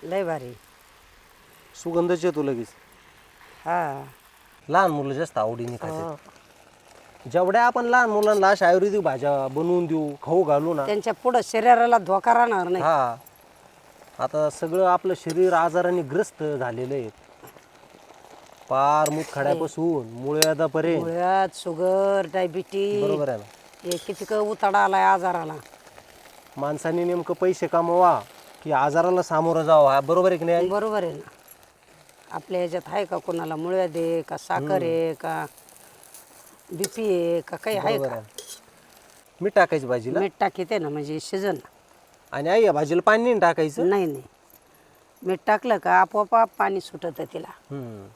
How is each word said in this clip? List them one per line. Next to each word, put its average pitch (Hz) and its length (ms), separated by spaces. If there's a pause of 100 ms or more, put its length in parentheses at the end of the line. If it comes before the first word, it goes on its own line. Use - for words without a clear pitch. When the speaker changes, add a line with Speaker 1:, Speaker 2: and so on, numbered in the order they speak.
Speaker 1:
लय 185 200
भारी. 139 300 (1300)
Speaker 2:
सुगंधच 170 420
येतो 151 180
लगेच. 120 240 (960)
Speaker 1:
हा. 156 380 (680)
Speaker 2:
लहान 175 220
मुलं 143 220
जास्त 151 240
आवडीने 117 380
खातात. 160 360
Speaker 1:
हो. 147 80 (1080)
Speaker 2:
जेवढ्या 185 360
आपण 240 200
लहान 240 240
मुलांना 208 400
अशा 196 180
आयुर्वेदिक 190 340
भाज्या 139 460
बनवून 170 380
देऊ, 156 280 (100)
खाऊ 175 200
घालू 151 300
ना, 143 120
Speaker 1:
त्यांच्या 208 280
पुढं 247 300
शरीराला 233 540
धोका 196 360
राहणार 233 340
नाही. 180 160
Speaker 2:
हा. 135 320 (1040)
आता 151 300
सगळं 175 360
आपलं 180 280
शरीर 175 400
आजाराने 175 480
ग्रस्त 156 420
झालेलं 127 500
आहे. 123 160 (1600)
पार 147 400
मुतखड्यापासून 151 960
Speaker 1:
हे. 113 60
Speaker 2:
मुळव्याधापर्यंत. 156 920
Speaker 1:
मुळव्याध, 180 500
शुगर, 185 800
डायबिटीज. 196 720
Speaker 2:
बरोबर 196 260
आहे 120 80
ना. 104 60 (400)
Speaker 1:
हे 175 140
किती 196 280
क 214 80
उताडा 208 460
आलाय 190 240
आजाराला. 180 520 (1000)
Speaker 2:
माणसाने 151 460
नेमकं 175 300
पैसे 180 340
कमवा 170 540 (420)
की 151 80
आजाराला 160 500
सामोरं 165 420
जावं, 151 280
हा 135 80
बरोबर 170 300
आहे 180 80
की 160 80
नाही? 170 220
Speaker 1:
बरोबर 208 360
आहे 165 100
ना. 143 160 (1040)
आपल्या 180 280
ह्याच्यात 175 280
आहे 185 180
का 175 120
कोणाला 165 380
मुळव्याध 170 420
आहे 165 240
का, 151 160
साखर 175 240
Speaker 2:
हम्म. 151 120
Speaker 1:
आहे 165 400
का, 160 320 (1300)
बीपी 196 340
आहे 170 360
का, - 160
काही 214 200
आहे 190 160
Speaker 2:
बरोबर 135 140
Speaker 1:
का? 120 80
Speaker 2:
आहे. 110 100 (1160)
मीठ 190 140
टाकायचं 160 320
भाजीला? 123 320
Speaker 1:
मीठ 190 200
टाकीते 190 380
ना, 156 120
म्हणजे 147 300
शिजन. 190 360 (760)
Speaker 2:
आणि 147 180
आई, 220 140
या 202 80
भाजीला 156 340
पाणी 220 180
नाही 240 160
टाकायचं? 165 500
Speaker 1:
नाही, 196 160
नाही. 139 180 (1000)
मीठ 185 240
टाकलं 214 300
का - 140
आपोआप 208 680
पाणी 196 240
सुटतं 165 420 (100)
तिला. 160 140
Speaker 2:
हम्म. 117 680